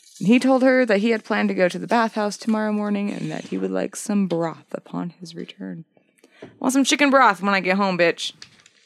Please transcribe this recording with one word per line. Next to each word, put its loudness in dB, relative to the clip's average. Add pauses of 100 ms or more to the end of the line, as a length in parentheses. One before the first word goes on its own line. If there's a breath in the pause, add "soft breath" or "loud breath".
(200)
And -4
he 6
told 2
her 4
that 2
he 2
had -2
planned 0
to -4
go 4
to -6
the -8
bathhouse 0
tomorrow -2
morning -2
and -8
that -8
he -8
would -4
like -4
some -2
broth -4
upon -8
his -18
return. -14 (760 loud breath)
"Want 0
some 4
chicken 2
broth 4
when 0
I 2
get 0
home, 0
bitch." 0 (520)